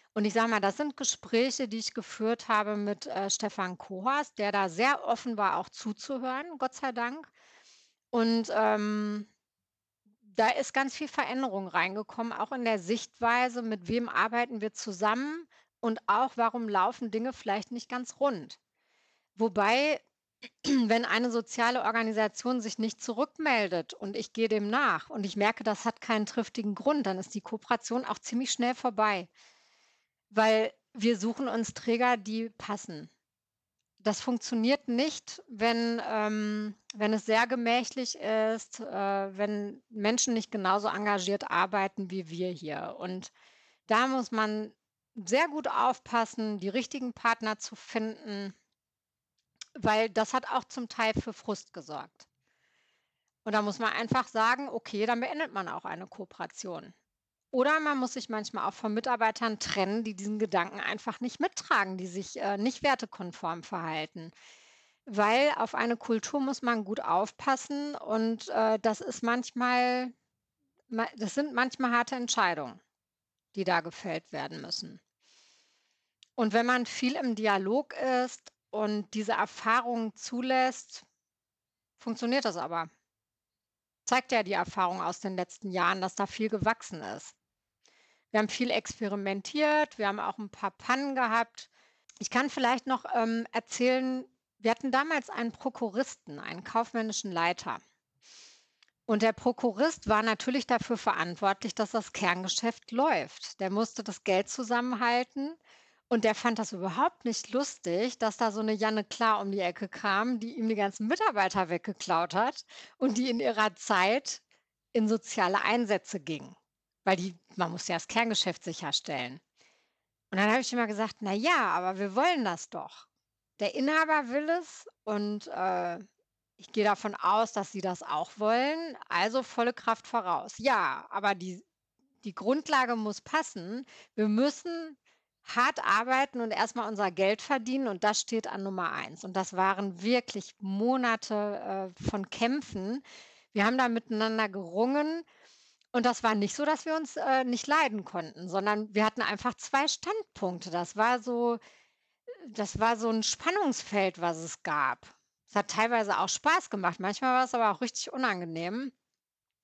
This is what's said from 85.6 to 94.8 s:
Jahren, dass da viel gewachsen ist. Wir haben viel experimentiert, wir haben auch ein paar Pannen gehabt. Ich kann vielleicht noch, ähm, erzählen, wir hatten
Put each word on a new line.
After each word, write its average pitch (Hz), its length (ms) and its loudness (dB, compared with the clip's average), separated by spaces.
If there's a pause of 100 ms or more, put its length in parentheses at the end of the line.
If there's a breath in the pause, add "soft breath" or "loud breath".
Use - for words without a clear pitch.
Jahren, 180 300 0
dass 185 140 -4
da 196 120 -2
viel 214 220 -2
gewachsen 202 520 -2
ist. - 340 -10 (960 soft breath)
Wir 214 80 2
haben 214 100 2
viel 247 200 -2
experimentiert, 220 1300 0
wir 214 100 0
haben 202 120 -2
auch 196 180 -4
ein 208 120 -10
paar - 220 -6
Pannen 269 440 -2
gehabt. 233 540 0 (500 soft breath)
Ich 208 100 -8
kann 262 200 2
vielleicht 254 360 2
noch, 262 280 -2
ähm, 226 380 2
erzählen, 254 760 0 (340)
wir 226 120 2
hatten 262 200 -2